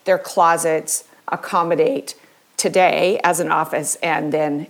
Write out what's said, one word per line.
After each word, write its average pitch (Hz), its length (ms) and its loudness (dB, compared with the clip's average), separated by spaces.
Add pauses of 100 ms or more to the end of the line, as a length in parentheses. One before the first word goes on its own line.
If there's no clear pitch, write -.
their 185 140 2
closets 165 880 0 (240)
accommodate 170 880 0 (420)
today 180 640 2
as 170 180 2
an 160 100 -2
office, 156 460 -2
and 151 360 -4
then 151 380 -2